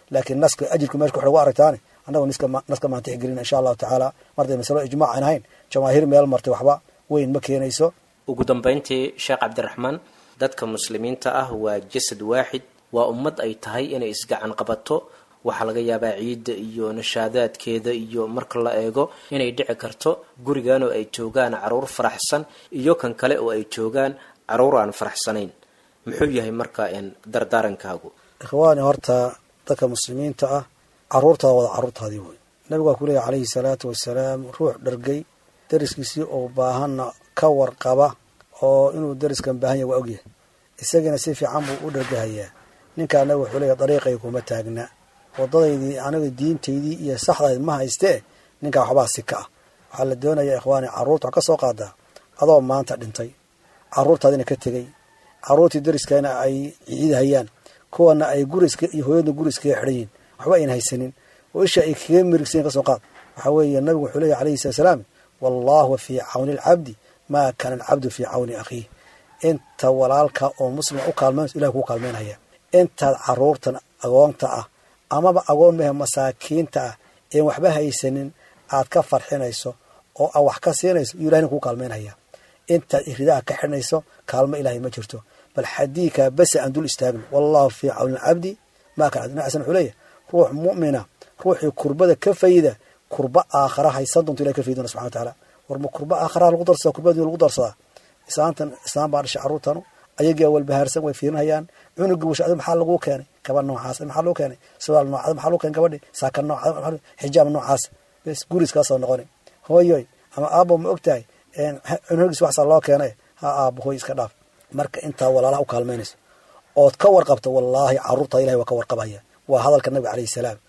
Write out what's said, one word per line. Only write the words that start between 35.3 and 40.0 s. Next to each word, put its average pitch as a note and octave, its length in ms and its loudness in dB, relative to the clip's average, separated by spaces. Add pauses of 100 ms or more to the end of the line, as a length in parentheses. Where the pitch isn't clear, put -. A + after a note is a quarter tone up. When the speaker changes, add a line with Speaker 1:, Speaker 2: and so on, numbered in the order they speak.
Speaker 1:
dariskiisii D3 520 -2
oo B2+ 260 -6
baahanna B2+ 580 -2 (240)
ka - 180 2
warqaba, C3+ 600 2 (460)
oo C3+ 380 4
inuu D#3 220 -4
dariskan C3+ 420 -4
baahan C3 220 0
yahay B2+ 120 -2
waa C3 80 0
ogyahay. A#2 260 -6 (540)